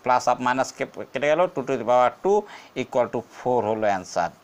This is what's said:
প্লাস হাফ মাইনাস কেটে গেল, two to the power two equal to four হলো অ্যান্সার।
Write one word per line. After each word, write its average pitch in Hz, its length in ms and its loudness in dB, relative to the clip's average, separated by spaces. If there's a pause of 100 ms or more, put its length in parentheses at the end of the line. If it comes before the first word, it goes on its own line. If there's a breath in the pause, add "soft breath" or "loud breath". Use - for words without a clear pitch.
প্লাস 123 260 2
হাফ 123 180 2
মাইনাস 127 220 0 (440)
কেটে 135 200 -2
গেল, 160 80 2 (140)
two 135 140 -4
to 139 120 -2
the 107 100 -4
power 123 200 6 (120)
two 202 160 2 (440 loud breath)
equal 120 300 0
to 123 60 -4 (200)
four 123 300 0
হলো 110 240 0
অ্যান্সার। 90 380 -4 (140)